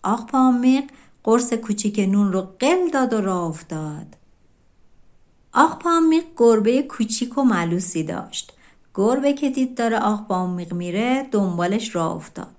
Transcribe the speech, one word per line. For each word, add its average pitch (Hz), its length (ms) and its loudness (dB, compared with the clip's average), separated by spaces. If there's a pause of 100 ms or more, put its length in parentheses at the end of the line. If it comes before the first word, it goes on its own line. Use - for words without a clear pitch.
آق 220 220 -2
پاممیق 262 580 4 (400)
قرص 240 300 2
کوچیک 208 460 -4
نون 202 320 2
رو 190 100 0 (180)
قل 339 340 2
داد 262 200 0
و 214 80 0
راه 185 220 -2
افتاد. 156 720 -10 (1400)
آق 302 260 4
پاممیق 330 440 2 (140)
گربه 233 440 4
کوچیک 247 560 -4
و 277 60 2
ملوسی 170 600 0
داشت. - 500 -10 (400)
گربه 262 400 2
که 285 160 -2
دید 254 260 -2
داره 233 240 0
آق 214 280 -2
پاممیق 180 460 -4
میره، 220 580 -2
دنبالش 190 640 -2
راه 165 200 -4
افتاد. - 440 -14